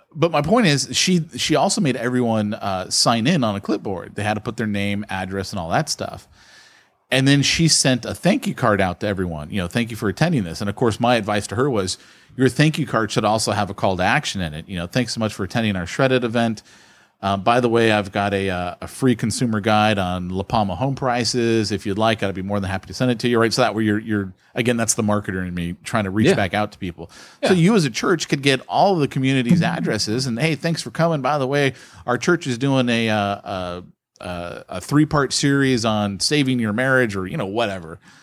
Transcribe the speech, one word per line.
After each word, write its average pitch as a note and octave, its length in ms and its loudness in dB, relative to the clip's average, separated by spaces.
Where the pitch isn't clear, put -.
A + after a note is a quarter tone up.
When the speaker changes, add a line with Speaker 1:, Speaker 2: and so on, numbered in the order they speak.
Speaker 1:
but D#3+ 180 2
my D3+ 100 2
point G3+ 260 4
is, C#3+ 240 2
she, F3 340 2
she D3+ 200 0
also G3 260 2
made C3 140 2
everyone, A2+ 580 0
uh, F#2+ 380 -6
sign A#2 340 2
in D#3 180 2
on G#2+ 120 0
a G2+ 60 -4
clipboard. G#2 540 -6
They G2+ 80 -4
had G#2+ 120 0
to G#2+ 60 -4
put A2 160 -8
their A2+ 100 -2
name, G2+ 420 -2
address, F#2+ 420 -6
and G2+ 80 -6
all E2 120 -6
that C#3+ 180 0
stuff. - 380 -8
And C3 160 4
then C#3 140 6
she E3 260 2
sent B2+ 380 2
a G2+ 80 -6
thank - 320 0
you F3+ 80 -2
card G#2+ 280 2
out F2+ 180 -2
to G#2 80 -4
everyone, F2 420 -4
you G2+ 80 -4
know, F2 100 0
"Thank A#2 220 -2
you A2 80 -10
for G#2 120 -2
attending D3+ 340 0
this." E2+ 180 -8
And G2+ 80 -2
of G2+ 60 -4
course, A2+ 240 0
my A#2+ 160 4
advice G#2 320 -2
to A#2 80 -8
her C3 140 2
was, G2 280 -2
"Your C3 120 4
thank D3+ 280 2
you D3 80 -2
card A2 260 0
should A#2+ 140 2
also A2 260 2
have G2+ 200 0
a - 20 -12
call F#2+ 240 0
to F2+ 60 0
action A2 380 0
in D#2 120 -6
it. D#2+ 160 -12
You F#2+ 80 -8
know, E2+ 80 -6
'Thanks A#2+ 300 -4
so A2+ 40 -6
much A2 140 -2
for G#2 100 -6
attending G#2+ 320 -2
our F2 120 -6
shredded C3 360 2
event. A#2 380 0
Uh, G2 140 0
by A#2 240 2
the B2 80 4
way, A2+ 240 4
I've G#2 220 0
got G2+ 200 0
a, G2 160 0
uh, F2+ 300 -4
a F#2 80 -10
free C3 260 2
consumer A2+ 460 -2
guide G#2+ 400 4
on F2+ 300 -4
La F#2+ 140 -4
Palma G2+ 320 0
home C3 200 -2
prices. A#2 720 0
If G2+ 160 -4
you'd G2 120 -4
like, A2 260 2
I'd G2 100 -2
be F#2 100 -8
more G2+ 180 -2
than F#2 80 -4
happy F#2+ 180 -6
to F#2+ 60 -12
send B2+ 180 0
it A#2 80 -2
to B2 80 -2
you." A#2+ 120 4
Right. A2+ 120 2
So B2+ 120 0
that A2 100 2
way A2 100 -2
you're, G#2+ 160 2
you're, G#2 340 -4
again, A#2+ 240 0
that's A2+ 160 0
the A#2 100 -2
marketer G2+ 420 -2
in F2 100 -8
me F2 280 -4
trying A2 200 -2
to F#2+ 80 -4
reach A2 160 2
Speaker 2:
Yeah. F#3 80 4
Speaker 1:
back G2+ 180 0
out G#2 200 -2
to - 40 -20
people. E2+ 320 -10
Speaker 2:
Yeah. - 80 2
Speaker 1:
So F#3+ 60 4
you F#3 200 6
as E3+ 100 4
a C3 40 -2
church - 400 -2
could C#3+ 140 -2
get C3+ 260 2
all D#3+ 240 2
of E3+ 60 0
the C#3 80 2
community's C3 560 2
addresses A#2 640 -2
and, A#2 120 -4
"Hey, D#3+ 140 0
thanks E3 300 -4
for A#2 80 -12
coming. D#3+ 300 0
By C#3+ 180 0
the C3 80 0
way, C#3 260 2
our A#2+ 140 0
church E3+ 260 2
is B2 140 -2
doing C3+ 280 2
a, A2+ 220 2
uh, G#2+ 80 2
a, F#2+ 680 -4
a, F2 480 -10
a F#2 120 -8
three-part C#3+ 520 2
series C3+ 500 2
on G#2 380 0
saving C3 360 2
your A2 140 0
marriage," B2 460 2
or, F#2 100 -4
you B2 80 -6
know, A2+ 120 -2
whatever. F#2+ 520 -4